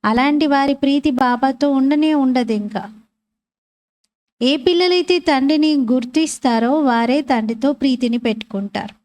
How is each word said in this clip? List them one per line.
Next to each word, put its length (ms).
అలాంటి 420
వారి 280
ప్రీతి 360
బాబాతో 600
ఉండనే 440
ఉండదు 380
ఇంకా. 320
ఏ 140
పిల్లలైతే 640
తండ్రిని 580
గుర్తిస్తారో 960
వారే 400
తండ్రితో 520
ప్రీతిని 460
పెట్టుకుంటారు. 760